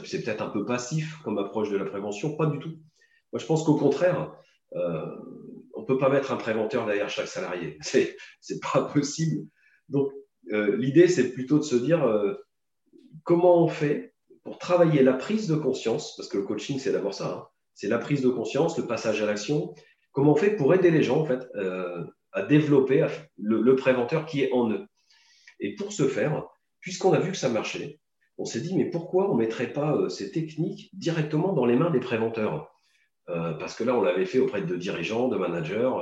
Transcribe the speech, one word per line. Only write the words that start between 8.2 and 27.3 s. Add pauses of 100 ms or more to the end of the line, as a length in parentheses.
c'est
pas
possible. (440)
Donc, (400)
euh,
l'idée,
c'est
plutôt
de
se
dire,
euh, (920)
comment
on
fait (280)
pour
travailler
la
prise
de
conscience,
parce
que
le
coaching,
c'est
d'abord
ça,
hein, (260)
c'est
la
prise
de
conscience,
le
passage
à
l'action. (380)
Comment
on
fait
pour
aider
les
gens,
en
fait,
euh, (280)
à
développer
à
f-, (100)
le,
le
préventeur
qui
est
en
eux. (760)
Et
pour
ce
faire, (340)
puisqu'on
a
vu